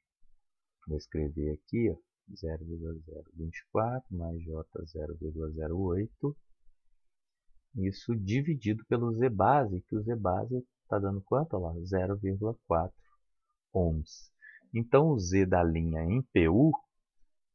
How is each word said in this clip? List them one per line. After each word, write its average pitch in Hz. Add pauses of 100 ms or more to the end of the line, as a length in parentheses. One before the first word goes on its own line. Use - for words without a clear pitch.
(840)
Vou 78
escrever 76
aqui, 110
ó, 87 (400)
zero 80
vírgula 82
zero 78
vinte 80
e -
quatro 117
mais 82
J 80
zero 80
vírgula 78
zero 78
oito. 98 (1400)
Isso 98
dividido 113
pelo 120
Z 120
base, 104
que -
o 107
Z 117
base 107 (220)
tá 104
dando 98
quanto? 143
Olha 85
lá, 87
zero 95
vírgula 101 (100)
quatro 87 (760)
ohms. 82 (400)
Então, 135
o 135
Z 95
da 90
linha 82
em 104
P 85
U 131 (840)